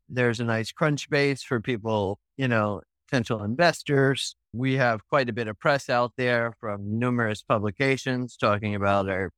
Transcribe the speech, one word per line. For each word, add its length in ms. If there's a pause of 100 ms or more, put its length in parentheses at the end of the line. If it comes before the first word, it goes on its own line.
There's 320
a 60
nice 260
Crunchbase 720
for 180
people, 600 (180)
you 100
know, 340 (280)
potential 320
investors. 920 (180)
We 220
have 320
quite 220
a 40
bit 140
of 100
press 320
out 280
there 420
from 400
numerous 420
publications 960
talking 380
about 340
our 280